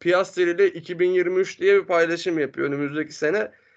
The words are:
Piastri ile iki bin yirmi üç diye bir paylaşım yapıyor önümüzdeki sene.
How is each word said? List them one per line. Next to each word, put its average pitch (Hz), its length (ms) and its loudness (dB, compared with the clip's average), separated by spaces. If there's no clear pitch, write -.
Piastri 180 420 0
ile 175 260 2
iki 175 300 -8
bin 180 120 2
yirmi 180 300 0
üç 180 200 -4
diye 196 220 4
bir 160 40 -12
paylaşım 170 520 0
yapıyor 135 300 -2
önümüzdeki 143 440 -4
sene. 185 400 -4